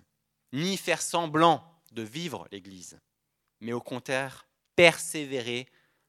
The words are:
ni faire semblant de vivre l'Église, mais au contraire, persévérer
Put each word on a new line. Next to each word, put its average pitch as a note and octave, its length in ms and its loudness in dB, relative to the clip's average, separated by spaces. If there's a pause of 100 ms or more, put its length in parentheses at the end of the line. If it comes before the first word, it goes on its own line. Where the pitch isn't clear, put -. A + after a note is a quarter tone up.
(520)
ni F3+ 240 -4
faire E3+ 260 -2
semblant D#3+ 800 2 (100)
de A2+ 120 -8
vivre A#2 500 -8
l'Église, F#2 480 -16 (600)
mais A2+ 120 -6
au A#2+ 80 -2
contraire, C3 680 -6 (300)
persévérer C3+ 880 2 (420)